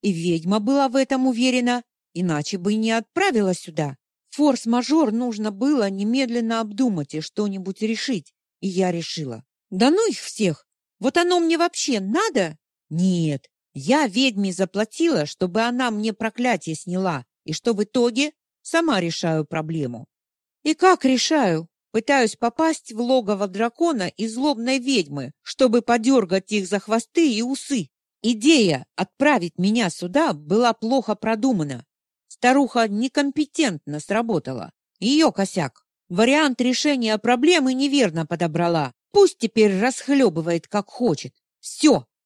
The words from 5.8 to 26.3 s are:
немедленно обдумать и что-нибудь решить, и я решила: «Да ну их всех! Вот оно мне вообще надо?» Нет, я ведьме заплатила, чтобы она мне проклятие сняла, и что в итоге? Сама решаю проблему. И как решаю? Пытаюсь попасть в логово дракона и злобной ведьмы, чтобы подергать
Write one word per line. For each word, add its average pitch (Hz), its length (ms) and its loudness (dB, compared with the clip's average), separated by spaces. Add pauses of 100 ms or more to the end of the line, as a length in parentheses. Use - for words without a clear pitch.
немедленно 226 680 -2
обдумать 208 540 -2
и 156 60 -4
что-нибудь 196 640 -6
решить, 220 500 -4 (280)
и 190 80 -4
я 185 240 0
решила: 151 520 -8 (260)
«Да 202 200 2
ну 415 180 2
их 262 100 -4
всех! - 480 -4 (340)
Вот 262 160 0
оно 349 240 2
мне 330 180 2
вообще 302 420 -2
надо?» 214 560 -2 (320)
Нет, 165 640 0 (240)
я 240 320 2
ведьме 202 460 0
заплатила, 202 760 -2
чтобы 185 360 -2
она 240 280 -2
мне 214 220 -4
проклятие 226 640 -4
сняла, 175 480 -4 (200)
и - 80 -8
что 233 220 -2
в 202 80 -2
итоге? 247 500 0 (300)
Сама 320 380 0
решаю 160 440 -2
проблему. 156 640 -6 (580)
И 311 100 2
как 370 300 4
решаю? 240 640 2 (240)
Пытаюсь 233 440 0
попасть 311 560 -2
в 214 80 -8
логово 214 460 0
дракона 226 640 -2
и - 180 -6
злобной 254 520 -2
ведьмы, 151 540 -2 (100)
чтобы 240 380 2
подергать 226 720 2